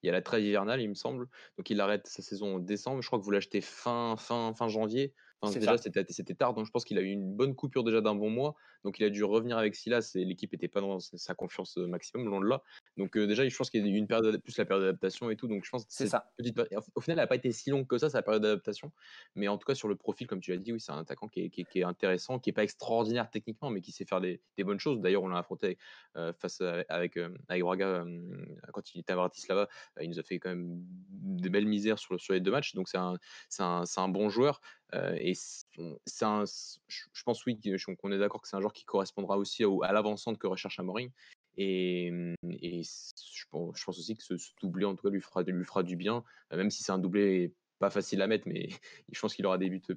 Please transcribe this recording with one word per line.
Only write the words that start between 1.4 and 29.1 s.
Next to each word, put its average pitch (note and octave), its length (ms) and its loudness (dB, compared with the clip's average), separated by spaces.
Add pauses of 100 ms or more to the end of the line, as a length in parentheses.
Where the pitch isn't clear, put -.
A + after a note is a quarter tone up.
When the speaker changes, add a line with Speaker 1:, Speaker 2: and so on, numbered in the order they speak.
Speaker 1:
Donc, F#2+ 140 -10
il G#2 100 2
arrête G2+ 280 2
sa - 140 -12
saison G2 340 -4
en - 20 0
décembre. G#2 440 -2
Je - 40 -6
crois A#2 140 0
que F#2+ 40 -8
vous G2+ 60 -2
l'achetez G2+ 300 2
fin, A#2 560 -2
fin, A2+ 360 -2
fin A#2 160 0
janvier. A2 460 0 (260)
Enfin, G#2 120 0
Speaker 2:
C'est A2+ 80 -2
Speaker 1:
déjà, A2+ 160 8
Speaker 2:
ça. A#2 80 -4
Speaker 1:
c'était, F#2+ 280 0
c'était F#2 220 -6
tard. B2 180 2
Donc, G#2+ 140 -2
je - 60 -16
pense B2 120 0
qu'il G2+ 140 0
a - 20 6
eu F#2+ 120 2
une G2 240 -2
bonne C3 180 2
coupure C3 300 -2
déjà A2+ 160 6
d'un G#2+ 160 2
bon G#2 120 0
mois. C3 280 0 (260)
Donc, G2+ 160 -4
il G#2+ 60 4
a G#2+ 60 6
dû G2+ 120 0
revenir A2+ 340 2
avec G#2+ 200 2
Silas A#2 400 0
et F#2 80 2
l'équipe F#2 280 -4
était F2+ 140 -4
pas G2 140 -2
dans G2 180 -2
sa, F2+ 180 -12
sa F2 200 -8
confiance, F#2 420 -6
euh, F2+ 80 0
maximum, F2+ 400 -6
loin G2 140 0
de G2 60 2
là. B2 140 2 (360)
Donc, G2 200 -2
euh, G#2+ 120 6
déjà, A#2+ 200 4
je A#2 80 -2
pense - 140 -2
qu'il G#2 160 2
y - 20 4
a G2 40 4
eu G2+ 40 4
une G#2 120 2
période, A2+ 340 4
plus - 160 -10
la G#2+ 60 2
période F#2+ 200 4
d'adaptation F#2+ 460 0
et G#2+ 60 0
tout. C3 100 -6
Donc, G#2 180 -2
je - 60 -14
pense A#2+ 140 -4
que - 80 -18
Speaker 2:
C'est - 140 -2
Speaker 1:
cette G2 40 0
Speaker 2:
ça. - 280 0
Speaker 1:
petite A#2 180 -2
pa-, A2+ 100 2 (300)
au A#2 40 0
final, E3 200 2
elle - 20 6
a A2+ 60 4
pas B2+ 80 6
été B2 160 2
si - 180 -4
longue C#3 160 2
que B2 120 2
ça, D3+ 120 4
sa C3 120 2
période G#2+ 200 4
d'adaptation. G#2+ 480 0 (460)
Mais G2 100 0
en G2+ 120 2
tout - 60 -14
cas, C3+ 120 2
sur - 100 -4
le G#2 80 2
profil, G#2 320 -4
comme F#2+ 140 -4
tu F#2 100 -8
l'as F2+ 80 2
dit, G#2 140 -4
oui, A2+ 80 -4
c'est - 100 -12
un D2 80 -6
attaquant E2 300 -8
qui - 140 -4
est, F2 80 -4
qui F#2 100 -8
est, F2 100 -6
qui - 80 -2
est F#2 60 4
intéressant, F#2 560 0
qui - 100 0
est - 20 -4
pas G#2+ 120 2
extraordinaire A2+ 680 0
techniquement, A#2 400 -6
mais G2+ 100 -2
qui - 120 -14
sait - 120 -10
faire F#2 160 0
des, F#2 200 -2 (160)
des G2 80 -2
bonnes G2+ 160 0
choses. C3+ 200 0
D'ailleurs, F#2 220 4
on F#2+ 60 -2
l'a F2+ 100 0
affronté, F2+ 400 -4 (380)
euh, E2 160 -4
face - 300 -8
à, F2 260 0
avec, F2 280 -2
euh, F2 160 -4 (160)
avec F2+ 140 2
Braga, F#2 240 2
euh, F2 580 -4 (280)
quand - 200 -10
il F2+ 60 -10
était E2+ 140 -4